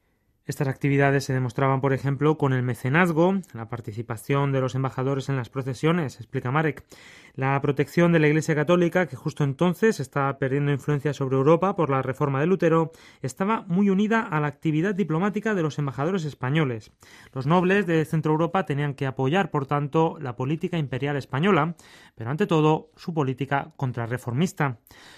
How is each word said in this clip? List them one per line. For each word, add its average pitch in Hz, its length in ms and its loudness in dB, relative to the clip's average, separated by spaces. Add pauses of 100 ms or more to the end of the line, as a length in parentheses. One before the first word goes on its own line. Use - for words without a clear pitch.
(440)
Estas 139 240 -4
actividades 139 560 2
se - 80 -4
demostraban, 131 480 0
por 135 120 0
ejemplo, 139 460 0
con 139 140 2
el 127 100 0
mecenazgo, 160 720 2 (200)
la 113 140 -10
participación 120 840 -4
de 135 80 0
los 131 160 -2
embajadores 135 520 -2
en 139 60 -2
las 123 140 -4
procesiones, 135 720 -2
explica 127 320 -6
Marek. 151 320 -2 (540)
La 135 220 0
protección 143 500 2
de 170 80 4
la 151 80 4
Iglesia 151 300 2
Católica, 175 500 2
que - 80 -12
justo 151 300 -4
entonces 175 560 2
estaba 139 380 -2
perdiendo 143 340 0
influencia 143 420 -2
sobre 135 220 -2
Europa 165 400 4
por 156 120 2
la 135 140 0
reforma 135 380 -2
de 151 80 2
Lutero, 165 420 2 (320)
estaba 208 460 -4
muy 196 220 2
unida 214 320 2
a 175 180 -2
la 147 80 0
actividad 160 440 0
diplomática 196 640 -2
de 180 80 0
los 151 160 -4
embajadores 151 460 -4
españoles. 131 680 -2 (420)
Los 131 140 -8
nobles 185 400 2
de 165 200 2
Centro 156 260 0
Europa 170 340 0
tenían 143 280 -2
que 139 120 -4
apoyar, 143 460 0
por 139 140 -2
tanto, 147 540 0
la 127 140 -8
política 160 440 -4
imperial 139 380 -4
española, 156 600 0 (400)
pero 113 140 -6
ante 196 180 -2
todo, 156 480 2
su - 180 -10
política 139 600 -2
contrarreformista. 123 1040 -4 (380)